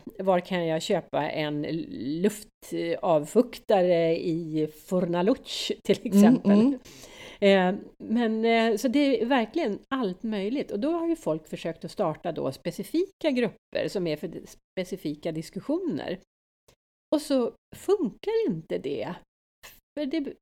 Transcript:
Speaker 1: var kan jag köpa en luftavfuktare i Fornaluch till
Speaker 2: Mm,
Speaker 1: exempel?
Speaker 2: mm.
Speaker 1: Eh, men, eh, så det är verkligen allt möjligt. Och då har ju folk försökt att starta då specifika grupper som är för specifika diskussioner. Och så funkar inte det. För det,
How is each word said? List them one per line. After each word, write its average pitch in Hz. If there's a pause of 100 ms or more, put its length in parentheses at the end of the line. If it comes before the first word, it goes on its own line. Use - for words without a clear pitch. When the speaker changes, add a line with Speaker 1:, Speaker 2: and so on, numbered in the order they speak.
(180)
Speaker 1:
var 190
kan 180
jag 160
köpa 156
en 147 (1120)
luftavfuktare 170
i 156 (180)
Fornaluch 180 (120)
till 190
Speaker 2:
Mm, 196
Speaker 1:
exempel? 214 (100)
Speaker 2:
mm. 262 (640)
Speaker 1:
Eh, 196 (300)
men, 220
eh, 226
så 254
det 277
är 233
verkligen 247 (160)
allt 202
möjligt. 220
Och 208
då 285
har 339
ju 330
folk 160
försökt -
att 165
starta 165
då 139
specifika 311
grupper -
som 180
är 151
för 165 (420)
specifika 175
diskussioner. 190 (960)
Och 294
så 262 (240)
funkar 403
inte 175
det. 143 (840)
För 302
det, 285